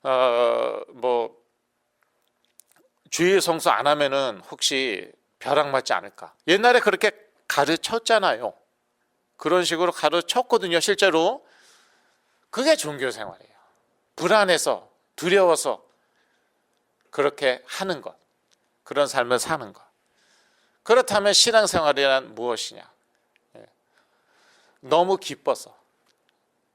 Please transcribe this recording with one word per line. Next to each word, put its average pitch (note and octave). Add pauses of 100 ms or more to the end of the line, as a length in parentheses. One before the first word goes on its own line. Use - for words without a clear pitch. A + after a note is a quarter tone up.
어, A#2+
뭐, A#2+ (1700)
주일 F3+
성수 E3
안 A#2
하면은 C#3 (100)
혹시 B2+ (260)
벼락 C#3+
맞지 C3+
않을까. F#2+ (120)
옛날에 A3+
그렇게 G3+ (360)
가르쳤잖아요. D#3+ (840)
그런 F3
식으로 E3+
가르쳤거든요, F3
실제로. G3 (1040)
그게 C#4
종교 C#3+
생활이에요. G#2 (600)
불안해서, E3+ (260)
두려워서 E3+ (1300)
그렇게 C#3
하는 F#3
것, - (680)
그런 C#3
삶을 B2
사는 B2
것. - (1000)
그렇다면 G#3
신앙생활이란 C#3+
무엇이냐? A2+ (680)
예. - (1120)
너무 F3
기뻐서 - (1000)